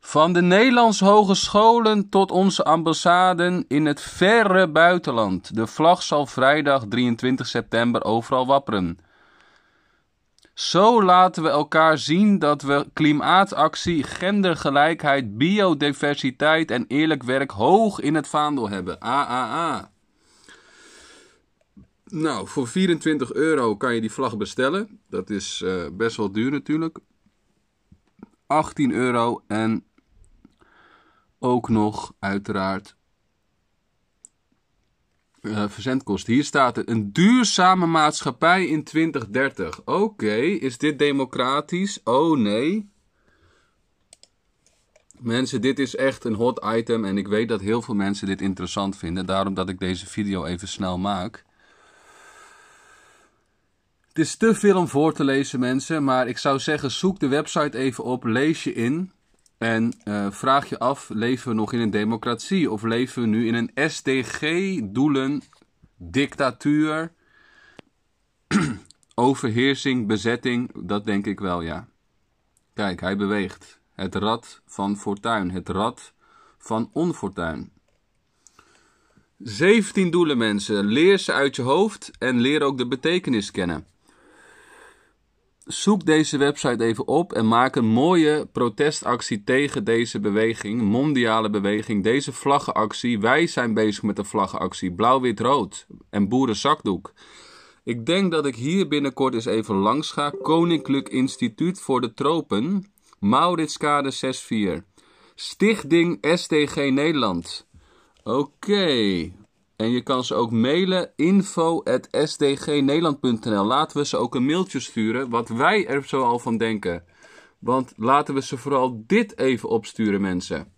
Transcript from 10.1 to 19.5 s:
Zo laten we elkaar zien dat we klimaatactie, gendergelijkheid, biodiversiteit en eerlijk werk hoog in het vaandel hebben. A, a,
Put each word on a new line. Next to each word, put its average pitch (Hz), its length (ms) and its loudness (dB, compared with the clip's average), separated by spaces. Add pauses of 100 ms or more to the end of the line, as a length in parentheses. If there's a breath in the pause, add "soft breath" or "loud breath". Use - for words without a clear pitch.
Zo 214 480 6
laten 185 400 6
we 160 60 2
elkaar 156 500 4
zien 180 400 4
dat 147 240 2
we 143 300 0
klimaatactie, 156 1080 2
gendergelijkheid, 151 1400 0
biodiversiteit 151 1300 0
en 120 160 -2
eerlijk 147 360 0
werk 131 280 -2
hoog 190 500 2
in 147 140 0
het 151 140 -2
vaandel 147 400 -2
hebben. 92 360 -8
A, 131 240 -2
a, 127 440 -4